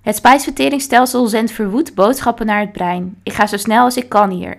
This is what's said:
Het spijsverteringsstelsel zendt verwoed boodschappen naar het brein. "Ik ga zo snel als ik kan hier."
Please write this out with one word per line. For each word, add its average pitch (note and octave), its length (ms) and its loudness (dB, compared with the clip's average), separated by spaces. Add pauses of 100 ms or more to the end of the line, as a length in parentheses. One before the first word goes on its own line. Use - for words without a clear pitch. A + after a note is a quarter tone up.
Het G#3+ 140 -4
spijsverteringsstelsel C4+ 1120 2
zendt A3+ 240 0
verwoed A3 440 -4
boodschappen A#3+ 500 0
naar G#3 140 0
het G#3 120 -4
brein. F3+ 520 -6
"Ik - 100 -8
ga G#3+ 140 2
zo G#3 100 -4
snel A3 260 2
als B3 140 0
ik B3 120 -8
kan G#3 200 2
hier." - 300 -8